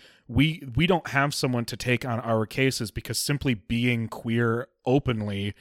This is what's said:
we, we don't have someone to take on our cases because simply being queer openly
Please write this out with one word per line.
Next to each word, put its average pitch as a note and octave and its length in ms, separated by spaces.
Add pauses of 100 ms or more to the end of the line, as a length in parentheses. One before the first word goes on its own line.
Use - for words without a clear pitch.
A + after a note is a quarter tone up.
(260)
we, C#3+ 480
we D#3+ 120
don't F3 220
have C#3+ 260
someone B2 320
to A#2+ 100
take B2+ 300
on A#2 140
our A2+ 260
cases B2+ 440
because - 280
simply C#3 360
being A#2 540
queer A#2 600 (180)
openly G#2 760